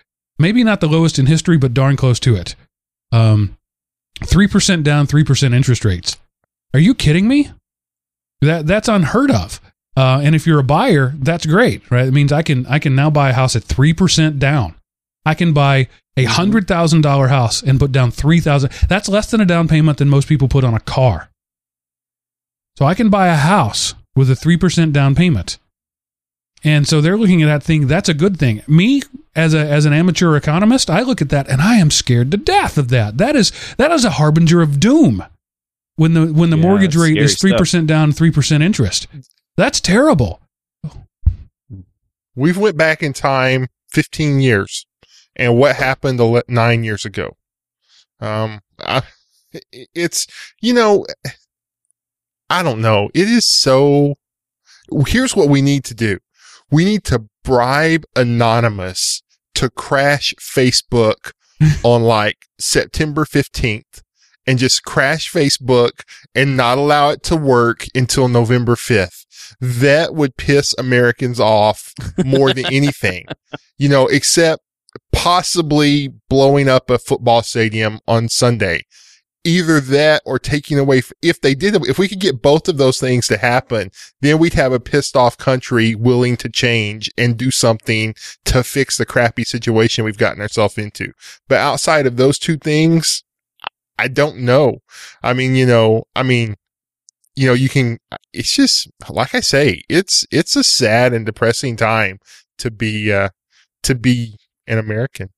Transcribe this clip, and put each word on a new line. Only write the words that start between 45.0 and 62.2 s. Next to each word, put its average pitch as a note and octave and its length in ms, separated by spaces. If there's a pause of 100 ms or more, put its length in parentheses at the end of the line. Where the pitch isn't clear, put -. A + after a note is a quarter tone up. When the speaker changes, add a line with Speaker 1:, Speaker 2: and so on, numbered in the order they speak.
Speaker 3:
and A#2+ 220
what C3+ 180
happened C3 440
ele-, A#2 280
nine A#2 360
years A2 220
ago? G2 300 (840)
Um, A2 420 (180)
I, - 220 (520)
i-, - 400
it's, - 340 (340)
you A#3 120
know, G#3+ 320 (1400)
I F3 140
don't A2+ 180
know. G#2+ 320
It G3 140
is - 180
so, C#3+ 720 (920)
here's B3+ 280
what D#3 140
we C#3 120
need C#3 240
to - 100
do. G#2 240 (520)
We D#3+ 140
need G#3 200
to A2+ 200 (180)
bribe C#3+ 600 (120)
Anonymous A#2 1080 (340)
to B2+ 140
crash C#3+ 720
Facebook - 920 (280)
Speaker 1:
<laughs> D#3 240
Speaker 3:
on, A#2+ 200
like, G#2+ 340 (220)